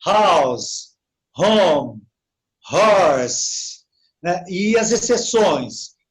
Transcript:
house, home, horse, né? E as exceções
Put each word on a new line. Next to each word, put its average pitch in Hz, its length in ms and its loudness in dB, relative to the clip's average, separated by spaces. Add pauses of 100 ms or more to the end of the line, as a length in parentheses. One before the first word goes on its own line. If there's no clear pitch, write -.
house, 165 880 0 (420)
home, 156 640 2 (720)
horse, 160 1120 0 (380)
né? 175 260 -4
E 202 300 -2
as 226 140 0
exceções 208 1040 -2 (160)